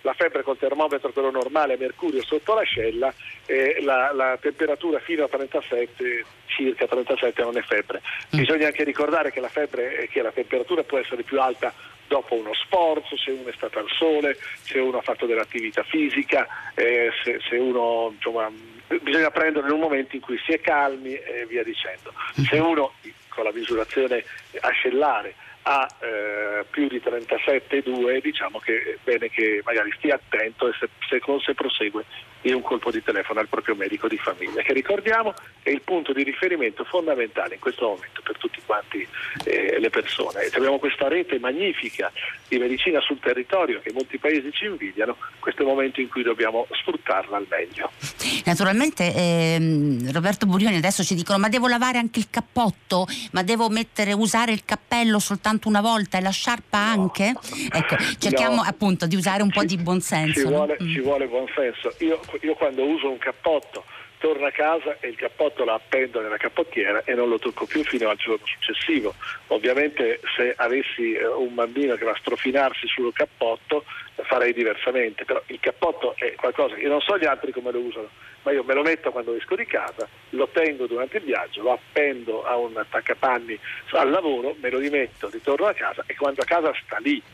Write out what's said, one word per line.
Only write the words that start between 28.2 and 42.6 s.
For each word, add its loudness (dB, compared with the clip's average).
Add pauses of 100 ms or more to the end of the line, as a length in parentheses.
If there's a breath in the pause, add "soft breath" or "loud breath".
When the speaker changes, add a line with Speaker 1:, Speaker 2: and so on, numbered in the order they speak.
Speaker 1:
diciamo -4
che -4 (220)
è -14
bene 0
che 0
magari 0
stia 2
attento -2
e 0
se, -4 (200)
se, 0 (240)
se 0
prosegue -2 (360 loud breath)
dia 2
un -2
colpo -2
di -2
telefono -2
al 2
proprio -2
medico -2
di -2
famiglia, -4
che 2
ricordiamo 2 (300 loud breath)
è 0
il 0
punto 0
di 2
riferimento -2
fondamentale 0
in -16
questo -2
momento -4
per -4
tutti -6
quanti, -4 (380 loud breath)
eh, 2
le 2
persone. -2
E 0
abbiamo 2
questa 0
rete 0
magnifica -2 (380 loud breath)
di 2
medicina 2